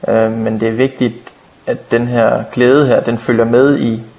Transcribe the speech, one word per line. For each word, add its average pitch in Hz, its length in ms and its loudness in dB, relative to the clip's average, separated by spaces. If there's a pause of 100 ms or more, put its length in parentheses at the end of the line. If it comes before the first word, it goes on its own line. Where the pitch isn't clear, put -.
Øhm, 110 240 0
men 110 280 -4
det 113 80 -2
er 113 60 -2
vigtigt, 127 420 -2 (520)
at 120 240 -6
den 120 160 0
her 117 440 0
glæde 131 360 4
her, 117 120 4
den 117 180 -4
følger 117 280 0
med 131 340 2
i 117 220 -4 (180)